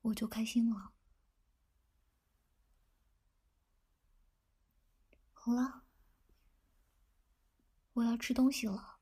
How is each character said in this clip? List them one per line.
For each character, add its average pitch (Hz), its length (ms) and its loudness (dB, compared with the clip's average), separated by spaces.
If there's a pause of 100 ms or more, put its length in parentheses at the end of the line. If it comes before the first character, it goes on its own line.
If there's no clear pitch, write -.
我 220 140 -2
就 220 120 -4
开 226 160 -4
心 233 280 2
了。 196 240 -6 (4000)
好 - 180 -2
了， 254 320 -2 (2000)
我 240 100 0
要 233 140 2
吃 240 160 -4
东 262 180 6
西 262 160 -4
了。 202 360 -6